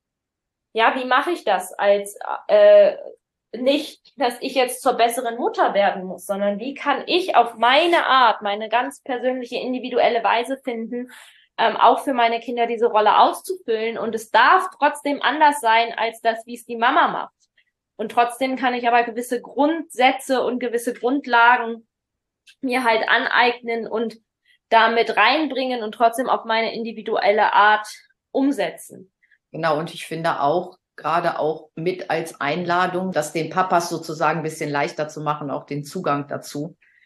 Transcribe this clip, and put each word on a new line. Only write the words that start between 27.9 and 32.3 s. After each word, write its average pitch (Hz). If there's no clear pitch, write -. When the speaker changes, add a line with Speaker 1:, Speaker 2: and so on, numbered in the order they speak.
Speaker 1:
umsetzen. 226
Speaker 2:
Genau, 156
und 160
ich -
finde 165
auch, 170
gerade 165
auch 156
mit 175
als 160